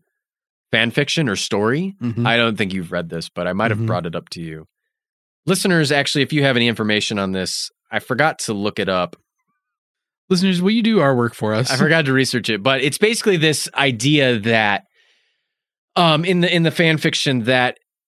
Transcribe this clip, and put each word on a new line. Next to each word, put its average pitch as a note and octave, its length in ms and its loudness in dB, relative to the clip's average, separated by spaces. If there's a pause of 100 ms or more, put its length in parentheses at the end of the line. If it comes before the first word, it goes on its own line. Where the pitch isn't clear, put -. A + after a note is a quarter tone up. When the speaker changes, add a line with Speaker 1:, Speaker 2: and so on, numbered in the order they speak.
(720)
Speaker 1:
fan A#2 200 2
fiction D3 360 -2
or G2 80 0
story. B2+ 680 -2
Speaker 2:
Mm-hmm. A#2 240 -4
Speaker 1:
I A#2 120 2
don't A#2 200 0
think F#2+ 160 -2
you've F2+ 200 -6
read F2 160 -4
this, E2 180 -10
but F2 180 -8
I F2+ 80 -2
might G#2+ 180 -2
have G#2 60 -2
Speaker 2:
Mm-hmm. A2+ 100 -4
Speaker 1:
brought F2+ 180 -4
it E2+ 100 -10
up E2+ 140 -10
to F2 120 -14
you. D#2+ 260 -14 (760)
Listeners, E3 460 2
actually, C#3+ 300 0
if B2+ 100 0
you D3 120 0
have C3+ 120 2
any A#2+ 140 2
information G#2+ 500 -2
on F#2+ 140 -2
this, - 380 -6 (200)
I A2 80 -2
forgot C3+ 400 -2
to - 140 -6
look G2+ 260 -4
it F#2+ 80 -2
up. F2+ 300 -2 (1120)
Speaker 2:
Listeners, F#3 320 2
will G3 100 2
you A3+ 120 2
do A3 180 2
our C#3 140 4
work A#2 180 0
for G#2+ 200 -2
us? B2+ 180 0
Speaker 1:
I C3 40 0
forgot D#3 300 4
to C3+ 80 0
research B2+ 360 0
it, G#2 140 -2
but C3+ 180 2
it's C#3 180 -2
basically G#3+ 360 2
this D#3 380 0
idea C3 680 2
that, G#2 440 0 (1120)
um, E3 260 4
in F3+ 160 2
the, F3 160 2
in E3+ 80 2
the D#3+ 80 2
fan D#3+ 280 2
fiction C3 460 -2
that B2+ 320 2 (300)